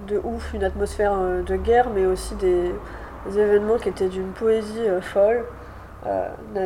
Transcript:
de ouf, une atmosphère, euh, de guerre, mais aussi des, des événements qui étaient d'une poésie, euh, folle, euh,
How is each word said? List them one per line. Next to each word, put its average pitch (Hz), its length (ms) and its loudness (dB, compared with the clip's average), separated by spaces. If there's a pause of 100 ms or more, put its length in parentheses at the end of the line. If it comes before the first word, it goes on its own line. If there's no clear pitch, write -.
de 208 120 0
ouf, 233 320 -6
une 202 120 -2
atmosphère, 202 520 0
euh, 180 240 0
de 190 140 -2
guerre, 233 340 4
mais 196 160 2
aussi 185 300 -2
des, 180 380 2 (560)
des 202 100 0
événements 208 380 4
qui 220 120 -2
étaient 185 200 -2
d'une 190 220 -6
poésie, 220 560 0
euh, 185 140 2
folle, 214 420 4 (600)
euh, 95 220 0 (380)